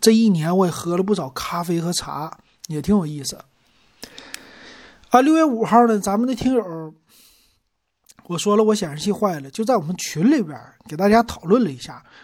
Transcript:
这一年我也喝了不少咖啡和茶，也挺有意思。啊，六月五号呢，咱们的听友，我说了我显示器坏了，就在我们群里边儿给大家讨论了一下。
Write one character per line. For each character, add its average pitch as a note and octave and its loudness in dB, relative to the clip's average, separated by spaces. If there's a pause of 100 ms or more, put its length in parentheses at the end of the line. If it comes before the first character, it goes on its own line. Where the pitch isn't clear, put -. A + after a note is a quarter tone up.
这 A3+ 6
一 A3+ 4
年 E3+ 0
我 F#3+ 4
也 E3 0
喝 E3+ -6
了 F#3+ 0
不 G3+ 0
少 D#3 -4
咖 - -8
啡 E3+ -2
和 E3+ -4
茶， C#3+ -8 (300)
也 D3+ -6
挺 F#3 0
有 F3+ 2
意 D3 -10
思。 - -12 (1700)
啊， B3 4
六 D#4 4
月 D#4+ 4
五 A#3 0
号 A#3 6
呢， A3 2
咱 G3+ -2
们 B3 0
的 C4 -4
听 B3+ -2
友， E3 -6 (1300)
我 E3+ -6
说 G#3 0
了 A3 4
我 G#3+ 2
显 D#3+ -4
示 D3+ -12
器 G3 -2
坏 F#3 -2
了， C3+ -16
就 A3 -6
在 A#3+ 2
我 F3 0
们 E3 -6
群 F3+ 0
里 D4 4
边 D3+ -10
儿 - -20 (100)
给 D3+ -12
大 F#3+ 2
家 A3+ 6
讨 - -8
论 G#3+ 4
了 D#3 -2
一 B2+ -10
下。 - -18 (200)